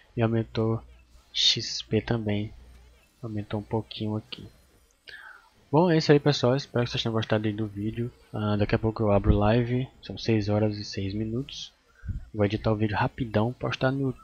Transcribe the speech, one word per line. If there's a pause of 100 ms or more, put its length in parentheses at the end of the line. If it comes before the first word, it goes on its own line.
(140)
e
aumentou (500)
X
P
também. (720)
Aumentou
um
pouquinho
aqui. (1300)
Bom,
é
isso
aí,
pessoal.
Espero
que
vocês
tenham
gostado
aí
do
vídeo. (180)
Ah,
daqui
a
pouco
eu
abro
live. (140)
São
seis
horas
e
seis
minutos. (600)
Vou
editar
o
vídeo
rapidão,
postar
no,